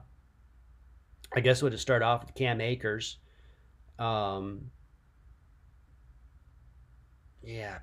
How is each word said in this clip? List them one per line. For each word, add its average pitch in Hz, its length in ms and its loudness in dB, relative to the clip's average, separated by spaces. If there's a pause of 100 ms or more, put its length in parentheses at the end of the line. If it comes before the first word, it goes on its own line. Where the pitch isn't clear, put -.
(1400)
I 135 40 4
guess 127 240 4
we'll 131 80 4
just 110 100 -6
start 120 220 4
off 117 180 4
with - 140 -16
Cam 120 260 0
Akers. 113 560 -2 (800)
Um, 101 720 -2 (2750)
yeah, 110 400 -8